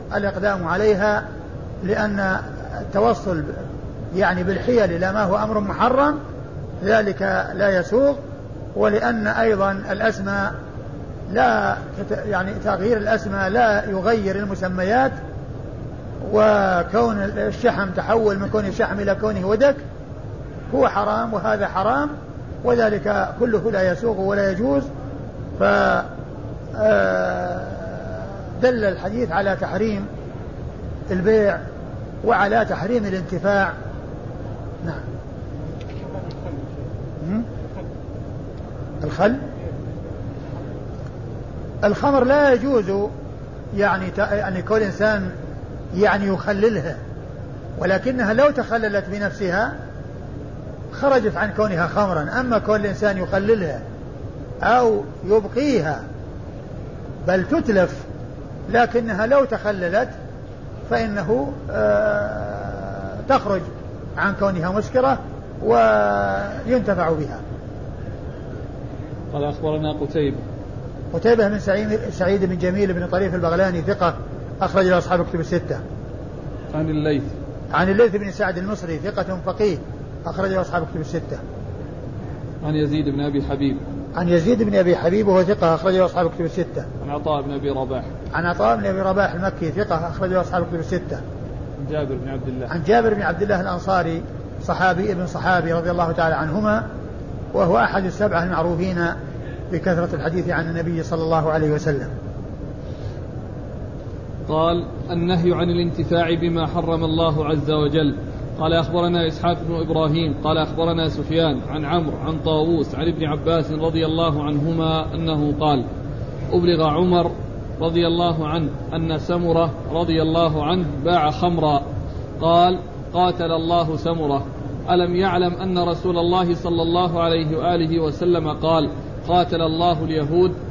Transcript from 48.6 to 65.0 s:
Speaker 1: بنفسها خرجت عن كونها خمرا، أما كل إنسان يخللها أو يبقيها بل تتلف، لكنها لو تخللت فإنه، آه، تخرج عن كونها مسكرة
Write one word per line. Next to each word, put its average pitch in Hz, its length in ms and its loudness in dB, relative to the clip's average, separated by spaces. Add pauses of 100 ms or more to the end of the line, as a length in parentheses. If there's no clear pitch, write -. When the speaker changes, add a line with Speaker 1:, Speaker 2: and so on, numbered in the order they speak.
Speaker 1:
بنفسها 202 600 -2 (1200)
خرجت 247 440 4
عن 202 200 0
كونها 190 300 2
خمرا، 185 540 0
أما 240 180 2
كل 208 280 2
إنسان 196 320 0
يخللها 190 640 2 (800)
أو 220 400 4 (220)
يبقيها 202 800 2 (1300)
بل 185 160 2
تتلف، 202 600 2 (680)
لكنها 226 540 2
لو 269 180 6
تخللت 202 640 0 (800)
فإنه، 226 640 0 (180)
آه، 104 1500 -2 (120)
تخرج 208 320 2 (560)
عن 190 240 0
كونها 185 300 0
مسكرة 247 480 2 (440)